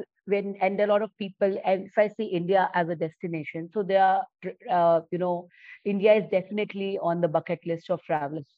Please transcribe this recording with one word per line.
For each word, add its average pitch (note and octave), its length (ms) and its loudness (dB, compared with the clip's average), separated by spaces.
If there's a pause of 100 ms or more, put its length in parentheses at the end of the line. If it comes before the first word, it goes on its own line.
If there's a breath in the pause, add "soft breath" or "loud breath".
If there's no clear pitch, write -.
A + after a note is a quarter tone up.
(240)
when, G3 360 -2
and F#3+ 200 0
a G#3 60 2
lot G#3 160 2
of G#3+ 140 -8
people, G3 480 -2
and F#3+ 220 0
if - 100 -14
I G#3 120 4
see G#3+ 160 -8
India F3+ 500 2
as F3 140 0
a E3+ 80 -4
destination, E3 760 -8
so G#3+ 120 -2
they F#3+ 120 2
are, F#3+ 260 4 (460)
uh, E3+ 320 4 (120)
you F3 60 -2
know, F3 280 -2 (380 loud breath)
India G3+ 300 4
is G#3+ 140 2
definitely G3 720 -4
on E3+ 200 -2
the E3+ 80 2
bucket D#3+ 360 -2
list E3 260 -6
of E3+ 120 -4
travelers D3+ 560 -6